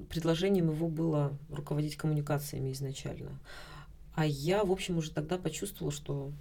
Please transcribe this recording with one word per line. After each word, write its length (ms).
предложением 640
его 160
было 500
руководить 440
коммуникациями 800
изначально. 640
А 100
я, 380
в 80
общем, 260
уже 140
тогда 260
почувствовала, 540
что 500